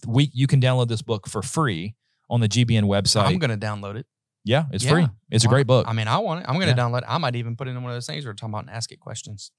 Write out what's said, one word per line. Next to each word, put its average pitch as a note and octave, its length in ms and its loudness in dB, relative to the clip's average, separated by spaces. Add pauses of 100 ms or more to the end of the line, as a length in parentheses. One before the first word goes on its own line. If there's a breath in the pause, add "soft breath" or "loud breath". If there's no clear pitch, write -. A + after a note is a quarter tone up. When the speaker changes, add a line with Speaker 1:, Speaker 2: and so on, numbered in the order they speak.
Speaker 1:
we, C3 280 2
you C3 140 0
can C#3 120 4
download B2+ 300 2
this A2+ 120 -2
book A2 280 -4
for G#2 120 -4
free G#2 540 -2 (340)
on A#2+ 120 2
the G#2+ 80 2
G A#2+ 160 2
B A2+ 100 2
N G#2+ 100 4
website. G2 420 2
Speaker 2:
I'm F3+ 120 2
gonna A#2+ 180 -2
download G2+ 380 -8
it. A#2+ 100 -10 (380)
Speaker 1:
Yeah, C3+ 280 2
it's G2 120 -4
Speaker 2:
Yeah. B2+ 80 0
Speaker 1:
free. D#3+ 160 4 (220)
It's A#2 160 4
a - 20 4
Speaker 2:
Why G#2 60 4
Speaker 1:
great C3 140 4
book. A#2+ 200 4
Speaker 2:
I A2+ 60 -4
mean, A2 140 0
I B2 100 2
want F#3 240 -2
it. - 80 -12
I'm C3+ 100 0
gonna F#3+ 120 0
Speaker 1:
Yeah. B2 60 4
Speaker 2:
download B2 220 0
it. - 80 -6
I B2+ 100 -2
might C3 180 -2
even A#2 200 -4
put C3 120 -8
it B2+ 40 -8
in B2 120 -8
one B2 80 -8
of A#2+ 40 -6
those A#2+ 120 -10
things D3 180 -10
where A2+ 60 -10
we're G2+ 40 -12
talking A2 180 -10
about G#2+ 100 -6
and - 80 -16
ask A#2 200 -10
it - 80 -20
questions. - 600 -14